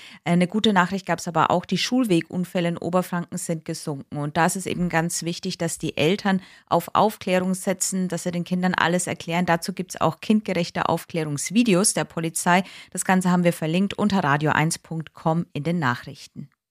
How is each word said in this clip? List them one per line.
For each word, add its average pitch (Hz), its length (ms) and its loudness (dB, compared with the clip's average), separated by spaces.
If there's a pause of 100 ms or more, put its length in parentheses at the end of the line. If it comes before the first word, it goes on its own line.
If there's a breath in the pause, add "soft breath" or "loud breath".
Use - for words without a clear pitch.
(260 loud breath)
Eine 175 220 4
gute 214 260 2
Nachricht 185 320 2
gab's 170 220 -2
aber 165 240 2
auch. 175 140 0
Die 180 120 -2
Schulwegunfälle 185 880 0
in 170 100 -2
Oberfranken 175 600 -2
sind 165 280 -6
gesunken. 147 520 -8
Und 147 180 -4
da 170 120 4
ist 180 100 -2
es 180 80 -6
eben 175 240 -2
ganz 165 340 -2
wichtig, 170 360 -6
dass 165 180 -4
die - 180 -6
Eltern 190 460 2 (260 soft breath)
auf - 260 0
Aufklärung 185 600 2
setzen, 185 560 -2
dass 175 140 -6
sie 180 80 -4
den 175 120 -4
Kindern 180 300 0
alles 175 340 2
erklären. 175 380 -2
Dazu 170 260 0
gibt's - 300 -8
auch - 180 0
kindgerechte 185 720 0
Aufklärungsvideos 175 1040 0
der 160 100 0
Polizei. 170 600 0 (280 loud breath)
Das - 140 -8
Ganze 185 260 4
haben 180 140 4
wir 170 80 4
verlinkt 175 400 0
unter 196 300 2
radio 147 280 2
eins 160 280 2
punkt - 340 -10
com 165 400 0
in 147 100 -4
den 170 160 -2
Nachrichten. 139 720 -6 (220)